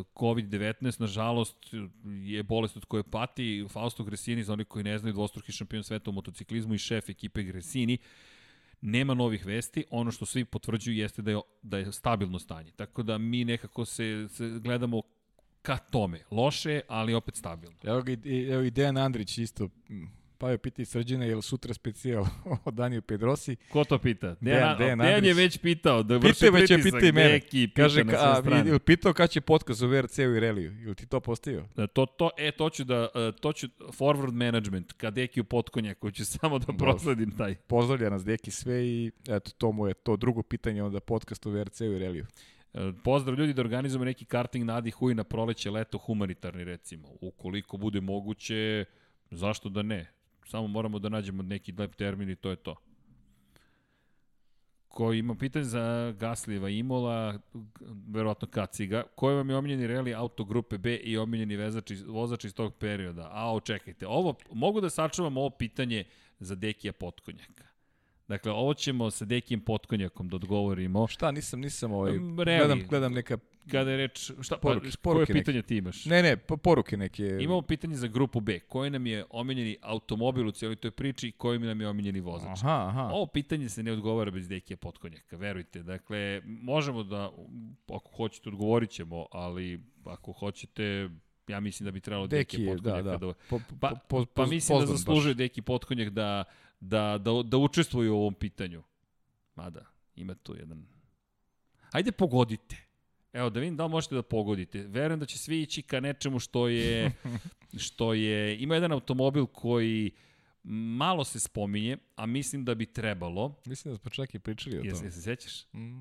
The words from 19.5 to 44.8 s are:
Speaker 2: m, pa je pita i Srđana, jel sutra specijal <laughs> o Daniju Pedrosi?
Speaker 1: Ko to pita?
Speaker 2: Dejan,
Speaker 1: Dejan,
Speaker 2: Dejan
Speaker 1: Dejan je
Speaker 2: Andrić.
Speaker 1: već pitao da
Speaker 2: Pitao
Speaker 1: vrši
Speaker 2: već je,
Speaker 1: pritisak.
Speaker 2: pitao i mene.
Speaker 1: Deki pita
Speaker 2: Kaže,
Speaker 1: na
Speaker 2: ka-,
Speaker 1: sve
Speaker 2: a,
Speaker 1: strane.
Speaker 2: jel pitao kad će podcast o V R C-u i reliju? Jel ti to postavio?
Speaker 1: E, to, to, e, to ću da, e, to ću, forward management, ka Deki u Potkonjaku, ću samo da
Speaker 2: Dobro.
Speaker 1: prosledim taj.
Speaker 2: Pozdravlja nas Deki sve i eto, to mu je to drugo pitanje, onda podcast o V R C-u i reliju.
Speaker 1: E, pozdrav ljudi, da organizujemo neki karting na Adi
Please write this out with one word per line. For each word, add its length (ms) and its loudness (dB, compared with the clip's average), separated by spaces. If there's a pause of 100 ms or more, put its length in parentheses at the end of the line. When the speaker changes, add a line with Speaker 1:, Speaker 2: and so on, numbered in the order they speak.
Speaker 2:
m, 180 -12 (300)
pa 120 -2
je 80 2
pita 240 -8
i 40 -4
Srđana, 400 -2
jel 160 0
sutra 320 -6
specijal 520 -2 (200)
<laughs> 200 -4
o 60 -4
Daniju 300 0
Pedrosi? 540 0 (120)
Speaker 1:
Ko 160 6
to 160 4
pita? 320 2
Speaker 2:
Dejan, 280 4
Speaker 1:
Dejan, 180 6
Speaker 2:
Dejan 220 4
Speaker 1:
Dejan 160 8
je 160 8
Speaker 2:
Andrić. 60 8
Speaker 1:
već 220 6
pitao 440 6
da 120 6
Speaker 2:
Pitao 140 10
Speaker 1:
vrši 220 10
Speaker 2:
već 100 10
je, 140 10
Speaker 1:
pritisak. 80 8 (100)
Speaker 2:
pitao 160 10
i 40 6
mene. 160 10
Speaker 1:
Deki 380 4
pita 80 -2
Speaker 2:
Kaže, 280 8
Speaker 1:
na 100 4
Speaker 2:
ka-, 40 6
Speaker 1:
sve 120 8
Speaker 2:
a, 80 8
Speaker 1:
strane. 320 4
Speaker 2:
jel 100 6
pitao 340 8
kad 160 6
će 120 0
podcast 400 4
o 60 4
V 80 4
R 120 4
C-u 280 2
i 40 4
reliju? 360 2
Jel 200 -8
ti 100 -14
to 140 0
postavio? 460 -4 (120)
Speaker 1:
E, 100 0
to, 200 4
to, 300 2
e, 140 0
to 180 0
ću 140 -6
da, 320 2
e, 180 0
to 200 -2
ću, 140 -8 (120)
forward 540 2
management, 600 0
ka 180 -6
Deki 300 -2
u 40 0
Potkonjaku, 640 -2
ću 160 -6
samo 320 0
da 60 -4
Speaker 2:
Dobro. 200 -6
Speaker 1:
prosledim 460 2
taj. 260 -2
Speaker 2:
Pozdravlja 520 2
nas 140 -2
Deki 280 -4
sve 340 -2
i 260 -2 (100)
eto, 300 -4
to 200 0
mu 160 0
je 80 0
to 220 0
drugo 260 2
pitanje, 400 -4
onda 160 -2
podcast 460 -4
o 40 -6
V 100 -2
R 100 -4
C-u 240 -4
i 60 -2
reliju. 260 -4 (480)
Speaker 1:
E, 60 -8 (240)
pozdrav 360 2
ljudi, 140 2
da 80 0
organizujemo 440 -2
neki 200 -6
karting 400 -2
na 100 -2
Adi 160 -4